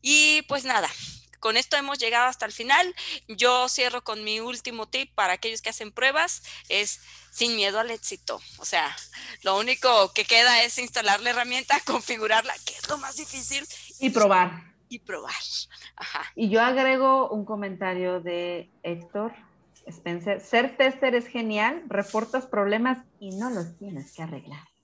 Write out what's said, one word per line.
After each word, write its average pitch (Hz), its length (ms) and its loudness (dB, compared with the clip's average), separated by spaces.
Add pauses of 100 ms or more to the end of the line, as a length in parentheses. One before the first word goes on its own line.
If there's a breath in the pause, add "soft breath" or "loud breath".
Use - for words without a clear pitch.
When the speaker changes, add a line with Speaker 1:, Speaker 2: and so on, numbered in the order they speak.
Speaker 1:
Y 302 400 6
pues 269 220 -4
nada, 220 220 2 (520 loud breath)
con 220 180 0
esto 262 180 0
hemos 277 220 -2
llegado 240 300 2
hasta 240 180 -4
el 208 60 -8
final. 302 420 2 (340 loud breath)
Yo 247 400 4
cierro 247 360 0
con 214 200 -6
mi 214 160 -4
último 226 480 -8
tip 262 280 -6
para 185 180 2
aquellos 226 300 -6
que 220 80 -4
hacen 214 200 -10
pruebas, 277 520 2 (260 loud breath)
es 202 300 0 (320 loud breath)
sin 233 240 0
miedo 202 240 0
al 233 100 -2
éxito. - 500 -8 (200)
O - 60 -14
sea, 160 300 -2 (460 loud breath)
lo 190 160 2
único 233 560 4
que 214 120 0
queda 233 380 6
es 240 140 0
instalar 220 440 0
la 240 100 0
herramienta, 247 480 0
<laughs> - 60 -6
configurarla, 226 680 0 (140)
que - 60 -8
es - 140 -10
lo 294 120 -4
más 269 180 -8
difícil. 277 480 -4 (340 loud breath)
Speaker 2:
Y 269 120 2
probar. 185 640 2 (140)
Speaker 1:
Y 240 100 -14
probar. - 340 -10 (640 loud breath)
Ajá. - 280 -8 (120)
Speaker 2:
Y 214 140 0
yo 226 120 6
agrego 262 680 4
un 208 140 -4
comentario 185 760 -4
de 175 480 -6 (140)
Héctor 175 500 -6 (540)
Spencer. 175 540 -6
"Ser 254 360 0
tester 262 380 2
es 240 120 0
genial, 226 600 -2
reportas 220 580 -4
problemas 220 580 0 (140)
y 196 160 -12
no 226 160 -4
los 170 260 -6
tienes 175 360 -12
que 165 100 -12
arreglar". 147 440 -14 (160)